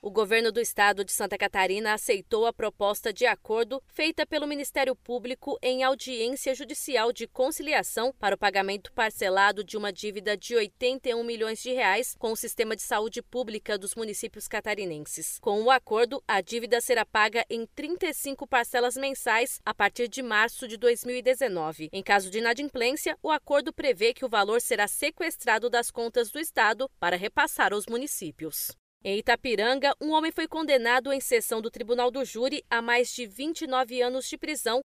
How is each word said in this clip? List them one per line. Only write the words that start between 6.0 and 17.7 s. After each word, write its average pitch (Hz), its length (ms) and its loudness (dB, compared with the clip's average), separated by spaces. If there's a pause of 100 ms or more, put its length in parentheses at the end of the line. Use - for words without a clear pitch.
judicial 247 580 -2
de - 140 -6
conciliação 262 920 0
para 202 160 2
o - 40 -6
pagamento 196 560 0
parcelado 202 680 2
de 196 140 -10
uma 208 160 -4
dívida 208 460 -6
de 240 180 -2
oitenta 247 540 0
e 226 40 0
um 233 80 -2
milhões 220 400 -4
de 254 80 -6
reais 226 480 2
com 226 140 -2
o 226 40 -4
sistema 220 380 -4
de 208 60 -10
saúde 226 400 -2
pública 220 560 -4
dos 196 180 -6
municípios 214 540 -8
catarinenses. 185 880 -6
Com 208 260 0
o 240 60 6
acordo, 240 560 2
a 208 140 2
dívida 233 400 0
será 233 240 2
paga 220 460 2
em 226 160 -4
trinta 330 400 -6